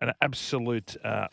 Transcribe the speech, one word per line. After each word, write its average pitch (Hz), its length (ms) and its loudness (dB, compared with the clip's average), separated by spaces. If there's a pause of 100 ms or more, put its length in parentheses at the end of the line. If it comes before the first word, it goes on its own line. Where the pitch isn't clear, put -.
an 123 180 0
absolute, 120 880 0
uh, 107 260 0